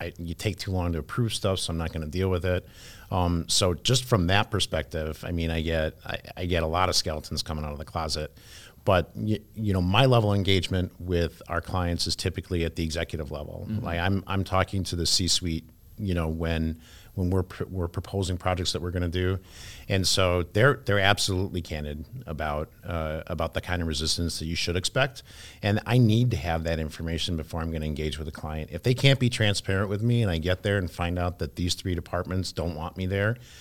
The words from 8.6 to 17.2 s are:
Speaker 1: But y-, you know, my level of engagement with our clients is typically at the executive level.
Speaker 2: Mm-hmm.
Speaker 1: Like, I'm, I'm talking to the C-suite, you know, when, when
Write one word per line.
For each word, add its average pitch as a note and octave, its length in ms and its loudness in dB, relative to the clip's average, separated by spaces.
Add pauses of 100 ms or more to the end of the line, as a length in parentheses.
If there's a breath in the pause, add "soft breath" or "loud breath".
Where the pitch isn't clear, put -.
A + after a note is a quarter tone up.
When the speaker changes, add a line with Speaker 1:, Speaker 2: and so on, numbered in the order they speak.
Speaker 1:
But F2+ 320 4
y-, G#2+ 240 -2 (160)
you G#2+ 180 0
know, F#2+ 80 4
my G2 240 6
level A#2 260 6
of G2+ 60 4
engagement F#2 600 2
with F2 480 0
our E2+ 140 -2
clients F2 440 -2
is E2+ 100 -2
typically F2+ 500 -2
at D#2+ 100 -4
the F2 80 -2
executive D#2+ 480 -4
level. D#2+ 360 -8
Speaker 2:
Mm-hmm. G#2 160 -4
Speaker 1:
Like, E2+ 160 -2
I'm, F#2+ 280 2
I'm F#2+ 160 0
talking F#2+ 400 0
to F2+ 120 -4
the E2+ 120 0
C-suite, E2 600 2 (300)
you G2+ 160 -2
know, E2+ 140 2
when, D#2+ 520 0 (360 loud breath)
when F2+ 160 2